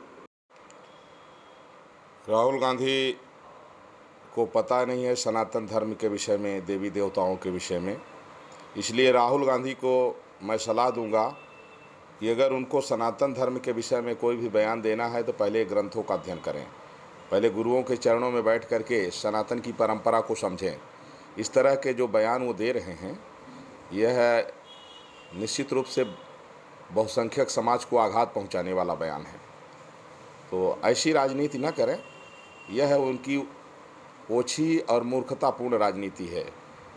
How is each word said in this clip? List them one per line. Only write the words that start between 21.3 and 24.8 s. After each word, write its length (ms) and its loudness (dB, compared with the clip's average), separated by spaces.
इस 140 -6
तरह 220 6
के 180 -2
जो 160 0
बयान 340 2
वो 120 -2
दे 180 -2
रहे 200 -4
हैं, 280 -12
यह 540 4